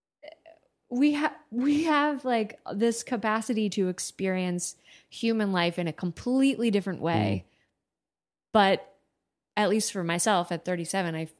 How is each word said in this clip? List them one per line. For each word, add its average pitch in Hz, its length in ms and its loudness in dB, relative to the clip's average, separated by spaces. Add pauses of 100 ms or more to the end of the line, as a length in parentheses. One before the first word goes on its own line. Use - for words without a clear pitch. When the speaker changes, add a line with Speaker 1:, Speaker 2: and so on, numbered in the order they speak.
(920)
Speaker 1:
we 285 240 2
ha-, 294 220 -2 (140)
we 285 340 0
have, 294 400 2
like, 226 340 -2 (140)
this 226 300 0
capacity 220 680 -2
to 185 180 0
experience 180 880 -4 (360)
human 220 420 0
life 170 260 2
in 175 80 0
a 156 60 -2
completely 247 760 0
different 190 300 0
way. 104 460 0
Speaker 2:
Mm. - 60 -20 (1000)
Speaker 1:
But 196 420 4 (640)
at 208 100 2
least 208 240 0
for 190 100 -4
myself 175 480 0
at 165 140 -6
thirty-seven, 175 500 -4
I, 160 140 -6 (120)